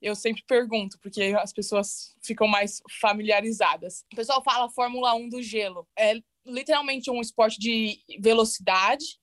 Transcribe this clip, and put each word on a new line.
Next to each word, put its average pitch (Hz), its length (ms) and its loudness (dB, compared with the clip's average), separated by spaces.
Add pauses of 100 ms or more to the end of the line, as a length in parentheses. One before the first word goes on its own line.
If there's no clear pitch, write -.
eu 208 140 -4
sempre 220 320 -4
pergunto, 226 560 0
porque 196 360 -2
as 202 140 -2
pessoas - 720 -4
ficam 220 260 0
mais 208 320 0 (200)
familiarizadas. 208 1120 0
O 220 40 -14
pessoal 262 260 0
fala 247 280 0
Fórmula 247 440 0
um 240 140 -6
do 247 140 -8
gelo. 202 440 -6 (120)
É 214 160 4 (320)
literalmente 269 640 -2
um 240 100 -2
esporte 226 380 2
de 220 420 -2 (180)
velocidade. 220 1040 2